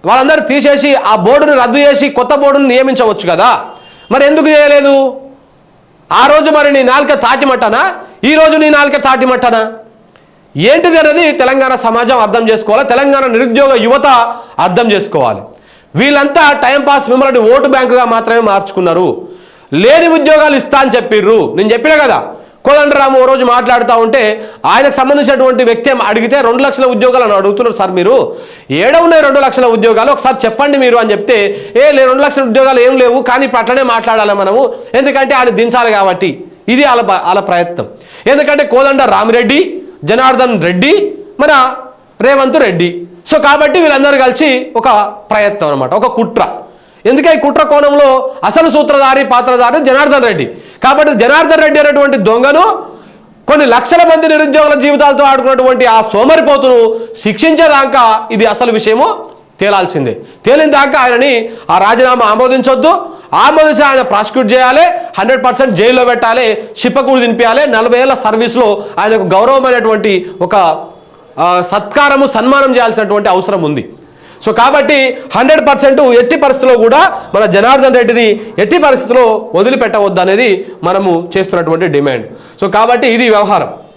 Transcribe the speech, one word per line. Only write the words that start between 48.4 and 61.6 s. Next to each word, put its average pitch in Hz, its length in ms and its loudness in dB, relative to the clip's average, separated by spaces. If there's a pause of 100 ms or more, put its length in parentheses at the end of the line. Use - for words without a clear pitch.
అసలు 320 260 0
సూత్రధారి, 277 540 0
పాత్రధారి 247 600 0
జనార్దన్ 269 380 2
రెడ్డి. 170 220 -2 (380)
కాబట్టి 294 300 2 (100)
జనార్దన్ 311 380 2
రెడ్డి 302 180 2
అనేటువంటి 285 380 0
దొంగను, 254 460 2 (840)
కొన్ని 294 160 2
లక్షల 262 460 2
మంది 320 160 2
నిరుద్యోగుల 302 540 2
జీవితాలతో 285 420 2
ఆడుకున్నటువంటి 262 600 2
ఆ 226 160 2
సోమరిపోతును 254 960 2 (240)
శిక్షించేదాకా 269 1080 0
ఇది 220 140 0
అసలు 226 260 -2
విషయము 226 580 -2 (300)
తేలాల్సిందే. 170 580 -2 (280)
తేలిన 285 260 2
దాకా 277 280 2
ఆయనని 247 500 0 (220)